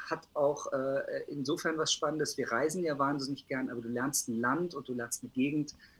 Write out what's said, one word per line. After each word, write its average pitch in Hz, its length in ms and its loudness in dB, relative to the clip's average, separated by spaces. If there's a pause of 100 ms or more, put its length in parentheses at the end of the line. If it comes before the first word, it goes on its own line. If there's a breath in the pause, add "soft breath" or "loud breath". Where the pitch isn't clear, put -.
hat 160 240 -6
auch, 147 400 2
äh, 135 560 -2
insofern 151 480 0
was 156 160 2
Spannendes. 151 460 0
Wir 127 120 0
reisen 156 320 2
ja 151 160 2
wahnsinnig 139 500 0
gern, 131 200 0
aber 120 140 -4
du 113 80 -6
lernst 127 400 0
ein 113 100 0
Land 156 340 2
und 139 140 -8
du 127 60 -2
lernst 120 280 -4
eine 113 100 -10
Gegend 143 420 2 (260 soft breath)